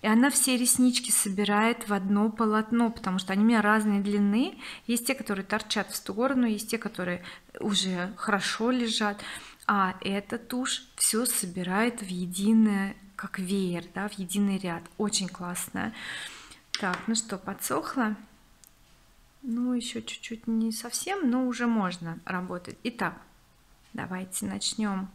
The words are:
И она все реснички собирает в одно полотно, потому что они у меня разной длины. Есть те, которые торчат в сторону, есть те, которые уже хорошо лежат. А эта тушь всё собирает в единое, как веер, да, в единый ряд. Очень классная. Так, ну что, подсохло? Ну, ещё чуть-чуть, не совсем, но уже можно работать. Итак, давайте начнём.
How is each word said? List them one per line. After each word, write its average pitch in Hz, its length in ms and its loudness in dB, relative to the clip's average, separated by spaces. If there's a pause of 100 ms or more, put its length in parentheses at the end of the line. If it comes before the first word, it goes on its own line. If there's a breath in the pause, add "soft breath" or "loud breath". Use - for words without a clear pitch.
И 226 60 0
она 226 240 6
все - 260 4
реснички 247 540 4
собирает 208 760 2
в 208 60 0
одно 202 380 4
полотно, 220 580 2
потому 190 300 -2
что 185 140 -4
они 202 100 4
у 220 40 8
меня 226 140 6
разной 208 380 4
длины. 202 560 2 (320 loud breath)
Есть 233 180 0
те, 269 80 0
которые 196 320 -4
торчат 208 460 -2
в - 40 -8
сторону, 247 520 0
есть 214 240 -2
те, 226 80 -2
которые 180 420 -6 (380 loud breath)
уже 185 580 0
хорошо 220 540 0
лежат. 220 520 0 (440 loud breath)
А 190 340 2
эта 202 360 -4
тушь 247 460 -4 (140)
всё 233 280 2
собирает 190 760 -2
в 196 60 -10
единое, 196 880 4 (200)
как - 240 -8
веер, 180 540 -2
да, 202 160 -4
в 202 40 -12
единый 196 440 0
ряд. 175 260 -4 (140)
Очень 202 320 0
классная. 180 640 -6 (840 loud breath)
Так, 180 280 -2
ну 226 80 0
что, 208 220 -4
подсохло? - 760 -4 (1300)
Ну, 247 320 -2
ещё 233 280 -4
чуть-чуть, - 460 -10
не 226 240 2
совсем, 277 580 -2
но 254 160 2
уже 240 220 0
можно 180 580 0
работать. 180 580 -6
Итак, 233 300 -2 (800)
давайте 185 520 -6
начнём. 196 680 -4